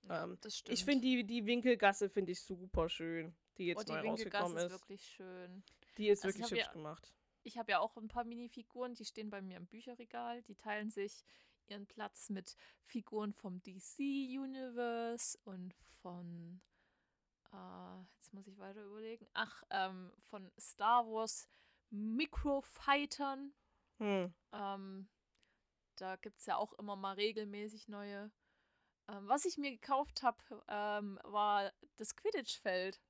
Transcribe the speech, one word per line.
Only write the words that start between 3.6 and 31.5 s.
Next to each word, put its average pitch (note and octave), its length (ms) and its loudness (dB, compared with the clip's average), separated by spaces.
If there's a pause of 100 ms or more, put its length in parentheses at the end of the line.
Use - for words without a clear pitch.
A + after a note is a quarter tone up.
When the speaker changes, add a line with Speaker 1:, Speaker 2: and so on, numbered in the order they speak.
Speaker 2:
jetzt F3 140 2
Speaker 1:
Oh, - 40 -2
die D#3+ 80 -4
Speaker 2:
neu D#3 100 0
Speaker 1:
Winkelgasse G3+ 420 0
Speaker 2:
rausgekommen F3 140 0
Speaker 1:
ist F3 60 4
Speaker 2:
ist. F3 60 -2
Speaker 1:
wirklich G3 340 -12
schön. F3+ 580 -14 (360)
Speaker 2:
Die G#3+ 100 6
ist G3+ 160 10
Speaker 1:
Also F#3+ 140 2
ich - 40 -2
Speaker 2:
wirklich - 20 0
Speaker 1:
hab A#3 80 -2
Speaker 2:
hübsch A3+ 160 2
Speaker 1:
ja, - 40 -12
Speaker 2:
gemacht. D#3 420 -10 (280)
Speaker 1:
ich A#3+ 160 -10
hab A3+ 100 -4
ja G3 120 6
auch A3 160 0
ein A3 120 -10
paar A#3 160 -2
Minifiguren, A#3+ 680 -8
die A3+ 100 -12
stehen G#3+ 260 -8
bei G3+ 120 -6
mir F#3 140 -8
im F3+ 100 -10
Bücherregal. A#3+ 760 -8
Die G3+ 120 -16
teilen G#3+ 360 -4
sich G3+ 340 -4 (440)
ihren G3+ 180 -10
Platz - 440 -8
mit F#3+ 260 -4 (280)
Figuren G#3 480 -2
vom F#3 300 -8
D-C-Universe B3 1800 -2
und F#3 300 -8 (260)
von, F3 600 -10 (920)
äh, G3+ 40 -16 (580)
jetzt - 180 -20
muss G3 140 -14
ich G3 120 -18
weiter G3 260 -12
überlegen, A3 480 -10
ach, - 380 -2
ähm, F#3+ 500 0
von F#3+ 400 -14
Star A#3 460 6
Wars A3 420 -2 (420)
Microfightern. C#4 1600 2 (460)
Speaker 2:
Hm. F#3+ 340 2 (200)
Speaker 1:
Ähm, G3 560 -6 (880)
da F#3+ 200 -4
gibt's - 300 -10
ja G3+ 100 2
auch - 180 -2
immer G#3 220 -6
mal G3 180 -4
regelmäßig G#3 720 -2
neue. G3+ 420 -8 (760)
Ähm, G3+ 200 -10
was C#4+ 160 6
ich F4+ 120 0
mir C#4+ 140 0
gekauft C4+ 520 0
hab, A#3+ 200 4 (260)
ähm, G#3 560 0
war G#3 480 4 (240)